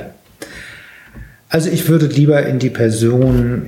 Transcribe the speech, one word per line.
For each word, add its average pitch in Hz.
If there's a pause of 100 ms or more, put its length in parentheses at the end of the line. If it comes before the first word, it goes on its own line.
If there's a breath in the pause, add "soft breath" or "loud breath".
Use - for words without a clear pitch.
(1500 loud breath)
Also 165
ich 175
würde 156
lieber 143
in 131
die 123
Person, 120